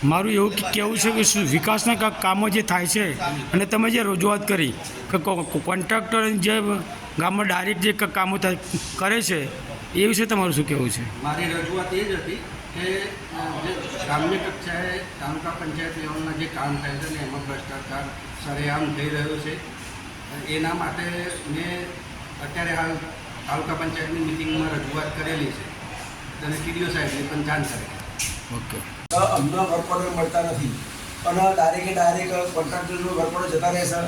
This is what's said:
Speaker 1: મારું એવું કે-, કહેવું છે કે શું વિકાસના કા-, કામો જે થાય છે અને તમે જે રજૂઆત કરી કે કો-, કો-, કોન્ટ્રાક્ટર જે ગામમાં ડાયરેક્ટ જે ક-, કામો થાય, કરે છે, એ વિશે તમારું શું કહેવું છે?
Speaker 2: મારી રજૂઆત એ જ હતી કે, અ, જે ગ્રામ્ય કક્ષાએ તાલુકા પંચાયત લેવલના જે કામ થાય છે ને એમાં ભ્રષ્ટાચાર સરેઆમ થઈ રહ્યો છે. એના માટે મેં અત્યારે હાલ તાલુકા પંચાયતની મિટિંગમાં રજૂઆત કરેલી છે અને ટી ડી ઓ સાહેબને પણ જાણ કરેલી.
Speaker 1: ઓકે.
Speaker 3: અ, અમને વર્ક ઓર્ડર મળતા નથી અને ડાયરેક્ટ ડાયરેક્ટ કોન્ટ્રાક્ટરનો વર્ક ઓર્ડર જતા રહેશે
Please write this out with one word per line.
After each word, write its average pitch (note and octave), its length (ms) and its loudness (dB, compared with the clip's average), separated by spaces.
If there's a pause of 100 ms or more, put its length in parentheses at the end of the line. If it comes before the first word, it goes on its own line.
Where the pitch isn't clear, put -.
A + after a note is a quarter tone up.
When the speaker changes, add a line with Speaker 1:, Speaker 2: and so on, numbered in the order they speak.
Speaker 1:
મારું F3+ 280 4
એવું G#3 200 6
કે-, - 220 -2
કહેવું G#3 240 2
છે A3+ 140 4
કે A3 120 4
શું G3+ 200 4
વિકાસના G#3 520 4
કા-, G#3+ 260 0
કામો G3 280 4
જે G#3 120 4
થાય F3+ 260 2
છે F#3 340 2
અને E3+ 440 2
તમે A3 240 4
જે A#3 140 4
રજૂઆત G3+ 440 2
કરી D#3+ 260 2 (380)
કે F#3 60 2
કો-, F3 260 2
કો-, D3+ 160 0
કોન્ટ્રાક્ટર G#3+ 720 2
જે G#3+ 320 4 (580)
ગામમાં F#3+ 280 4
ડાયરેક્ટ F3+ 340 2
જે G#3 120 6
ક-, G#3 140 2
કામો F#3+ 300 2
થાય, F#3 200 2 (380)
કરે G#3 260 2
છે, D#3+ 260 0 (460)
એ F#3+ 140 6
વિશે A3+ 180 4
તમારું G3 280 4
શું C#3+ 140 2
કહેવું C3+ 220 2
છે? A#2 340 -4
Speaker 2:
મારી D3+ 220 -2
રજૂઆત E3+ 480 -2
એ G3 100 2
જ G3 120 0
હતી D#3+ 200 -4 (380)
કે, F#3 260 -2
અ, - 420 -8 (180)
જે - 120 -4 (340)
ગ્રામ્ય D#3 320 2
કક્ષાએ F3+ 600 -4
તાલુકા D#3 520 -6
પંચાયત E3 480 -4
લેવલના D#3 340 -4
જે D3+ 140 -2
કામ C#3+ 300 -2
થાય C#3+ 160 -2
છે C#3 220 -4
ને C#3+ 140 -4
એમાં C#3 200 -6
ભ્રષ્ટાચાર C#3 580 -6 (400)
સરેઆમ D3 480 0
થઈ D3 160 -2
રહ્યો D3+ 280 0
છે. - 160 -4 (960)
એના D#3 260 0
માટે E3 300 -4 (480)
મેં F3 320 -4 (580)
અત્યારે E3 320 -4
હાલ D#3+ 220 0 (520)
તાલુકા D#3 260 -2
પંચાયતની D#3+ 460 -2
મિટિંગમાં D#3 520 0
રજૂઆત C#3+ 340 -2
કરેલી D#3 400 -2
છે G2+ 200 -4 (800)
અને D3+ 100 -2
ટી E3 160 -4
ડી F3 120 -2
ઓ E3+ 40 0
સાહેબને C#3+ 340 -2
પણ D3 220 -2
જાણ D3 180 0
કરેલી. - 240 -4 (680)
Speaker 1:
ઓકે. A2+ 220 -6 (380)
Speaker 3:
અ, - 40 8
અમને D3+ 380 4
વર્ક E3+ 340 2
ઓર્ડર F3+ 180 2
મળતા E3+ 320 2
નથી D3 340 0 (500)
અને F#3 300 6
ડાયરેક્ટ F3+ 400 4
ડાયરેક્ટ F3+ 580 4
કોન્ટ્રાક્ટરનો F3 600 0
વર્ક A#3+ 220 2
ઓર્ડર - 220 0
જતા F3 120 4
રહેશે E3+ 380 2